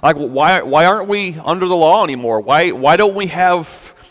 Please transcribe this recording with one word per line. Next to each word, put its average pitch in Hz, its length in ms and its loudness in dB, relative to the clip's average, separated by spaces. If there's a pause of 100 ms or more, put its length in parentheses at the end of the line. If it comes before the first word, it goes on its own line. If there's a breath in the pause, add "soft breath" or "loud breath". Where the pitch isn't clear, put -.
Like, 151 140 2
why, 147 460 0
why 151 240 2
aren't 202 240 0
we 196 340 -4
under 180 240 -2
the 180 80 0
law 175 280 4
anymore? 123 360 -4
Why, 147 300 0
why 139 260 2
don't 202 180 0
we 196 120 -6
have 175 680 -4 (160 soft breath)